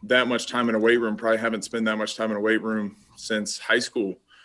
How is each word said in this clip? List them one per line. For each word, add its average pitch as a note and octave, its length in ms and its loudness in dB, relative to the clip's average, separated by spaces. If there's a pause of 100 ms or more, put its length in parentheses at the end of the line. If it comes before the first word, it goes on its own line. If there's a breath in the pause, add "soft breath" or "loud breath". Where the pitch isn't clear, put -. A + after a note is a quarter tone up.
that B2 240 4
much B2 220 -2
time A#2+ 200 0
in A2+ 60 2
a A2 40 2
weight A#2 200 6
room. A2+ 180 0
Probably A2+ 220 2
haven't A2+ 240 -2
spent A2+ 220 -4
that A2 120 0
much G#2+ 200 -4
time A2 160 -2
in G#2+ 40 -4
a G2+ 40 -4
weight A2 200 2
room G#2+ 360 -4 (180)
since - 440 -6
high A2+ 200 2
school, G#2+ 400 -4 (260 soft breath)